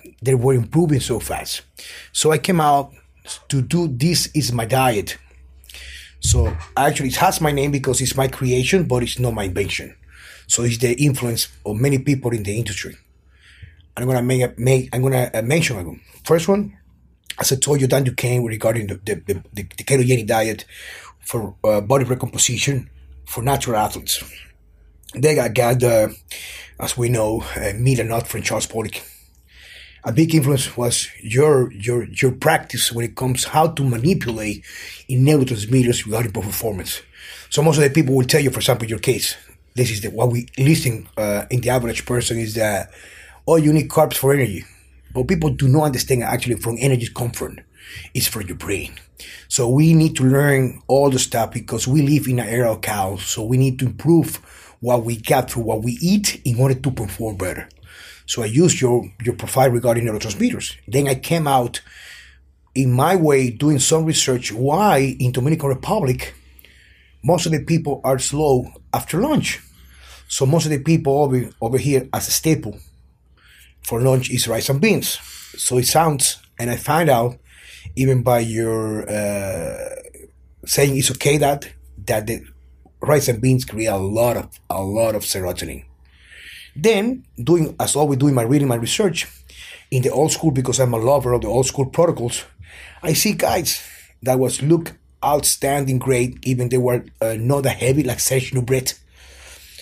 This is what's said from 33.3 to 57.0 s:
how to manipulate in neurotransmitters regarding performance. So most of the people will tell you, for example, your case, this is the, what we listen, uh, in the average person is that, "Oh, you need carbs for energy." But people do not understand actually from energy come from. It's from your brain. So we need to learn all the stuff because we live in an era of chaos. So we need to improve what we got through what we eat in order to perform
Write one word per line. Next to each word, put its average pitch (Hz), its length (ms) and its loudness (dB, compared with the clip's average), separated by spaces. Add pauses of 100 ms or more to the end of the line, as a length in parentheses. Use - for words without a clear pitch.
how 156 240 2
to 160 160 -2
manipulate 117 800 -2 (440)
in 127 160 2
neurotransmitters 127 800 2
regarding 110 260 -4
performance. 98 680 -6 (480)
So 147 120 2
most 151 160 4
of 156 40 4
the 143 80 6
people 135 240 2
will 131 100 4
tell 147 160 2
you, 139 100 2
for 117 100 -6
example, 117 260 0
your 107 140 -6
case, - 360 -2 (380)
this 123 160 2
is 104 100 -4
the, 107 100 -8
what 120 200 0
we 117 160 -2 (100)
listen, 131 600 2
uh, 104 340 -2
in 123 100 0
the 120 100 -2
average 117 360 -2
person 117 320 -2
is 107 160 -6
that, 107 360 -2 (560)
"Oh, 160 100 6
you 151 160 6
need 151 160 2
carbs 151 280 2
for 135 160 2
energy." 104 320 0 (480)
But 127 160 -2
people 160 220 2
do 131 180 0
not 151 160 6
understand 131 380 0
actually 120 340 -2
from 117 220 -6
energy 127 360 2
come 123 180 -4
from. - 260 -10 (560)
It's - 140 -2
from 104 180 -6
your 78 100 -10
brain. 85 360 -6 (560)
So 117 200 0
we 151 260 6
need 160 220 4
to 131 80 2
learn 135 600 2
all 139 240 4
the 131 80 0
stuff 113 340 -2
because 113 340 -6
we 143 160 4
live 139 260 2
in 123 100 0
an 110 100 -4
era 117 240 0
of 95 80 -6
chaos. 98 460 -4
So - 180 -6
we 120 140 0
need 131 220 2
to 131 60 0
improve 151 500 2 (440)
what 120 240 0
we 117 120 -4
got 127 340 0
through 117 140 -6
what 110 180 -2
we 120 180 -4
eat 202 440 0
in 117 140 0
order 131 160 4
to 131 160 -2
perform 110 460 -6